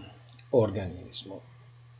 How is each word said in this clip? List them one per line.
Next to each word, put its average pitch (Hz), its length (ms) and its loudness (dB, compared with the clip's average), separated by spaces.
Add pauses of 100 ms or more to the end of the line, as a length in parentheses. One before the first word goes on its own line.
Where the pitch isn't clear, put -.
(500)
organismo. 98 1000 2 (500)